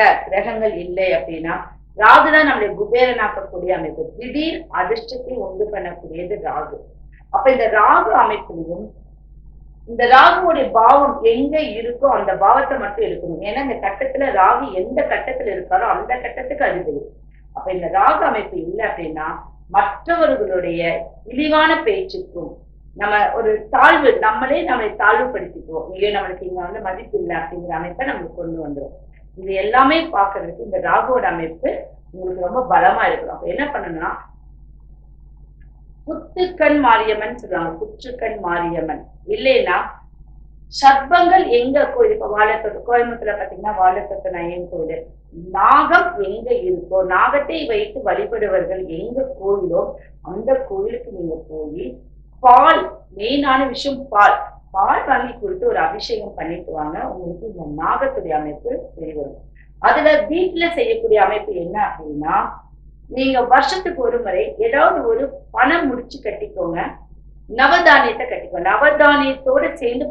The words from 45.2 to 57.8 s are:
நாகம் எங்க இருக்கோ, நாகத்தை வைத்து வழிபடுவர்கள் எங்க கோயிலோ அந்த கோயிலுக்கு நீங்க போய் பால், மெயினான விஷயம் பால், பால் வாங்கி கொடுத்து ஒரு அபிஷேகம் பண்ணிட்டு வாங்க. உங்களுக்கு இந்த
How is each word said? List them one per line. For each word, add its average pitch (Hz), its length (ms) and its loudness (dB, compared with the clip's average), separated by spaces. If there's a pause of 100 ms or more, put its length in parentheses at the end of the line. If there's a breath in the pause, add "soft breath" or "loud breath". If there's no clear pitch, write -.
நாகம் 311 540 4 (160)
எங்க 311 220 -6 (180)
இருக்கோ, - 320 -2 (160)
நாகத்தை 277 460 0 (100)
வைத்து 214 380 -4
வழிபடுவர்கள் 190 760 -2 (160)
எங்க 240 260 -6 (140)
கோயிலோ 190 440 -2 (500 loud breath)
அந்த 226 200 -2 (160)
கோயிலுக்கு 208 480 -6
நீங்க 165 220 -8 (100)
போய் 156 380 -10 (580)
பால், 277 360 8 (360)
மெயினான 262 440 0 (120)
விஷயம் 269 280 -6 (120)
பால், 208 240 6 (380)
பால் 214 340 2
வாங்கி 247 320 -2
கொடுத்து 202 320 -2
ஒரு 180 140 -2
அபிஷேகம் - 520 -8
பண்ணிட்டு 170 400 -10
வாங்க. 151 200 -6 (140)
உங்களுக்கு 180 380 -12
இந்த 170 140 -14 (160)